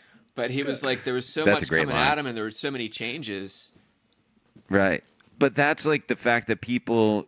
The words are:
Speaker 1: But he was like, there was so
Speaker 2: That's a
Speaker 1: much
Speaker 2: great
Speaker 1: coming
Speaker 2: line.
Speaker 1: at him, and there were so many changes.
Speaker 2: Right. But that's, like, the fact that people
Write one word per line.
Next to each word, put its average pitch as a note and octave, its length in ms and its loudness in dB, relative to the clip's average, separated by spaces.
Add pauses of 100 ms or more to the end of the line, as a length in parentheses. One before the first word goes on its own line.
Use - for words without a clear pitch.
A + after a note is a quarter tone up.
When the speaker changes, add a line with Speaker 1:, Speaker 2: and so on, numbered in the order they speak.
(340)
Speaker 1:
But A#2+ 160 -4
he C#3 120 -2
was C#3 220 -4
like, B2+ 200 -2
there B2+ 100 -2
was B2 120 -2
so D3+ 200 -2
Speaker 2:
That's G2+ 100 6
a - 60 0
Speaker 1:
much - 80 -6
Speaker 2:
great E2 140 4
Speaker 1:
coming - 120 -2
Speaker 2:
line. B2 100 4
Speaker 1:
at D3 120 2
him, C#3+ 80 -6
and A#2+ 100 -6
there A2 80 -4
were A2 60 -4
so C#3 200 -6
many A#2+ 200 -6
changes. A2+ 840 -10 (960)
Speaker 2:
Right. G2 340 2 (360)
But C#3 160 4
that's, D3 300 0
like, D3+ 240 0
the A#2 80 0
fact A#2+ 320 0
that A2 120 -2
people A2+ 680 2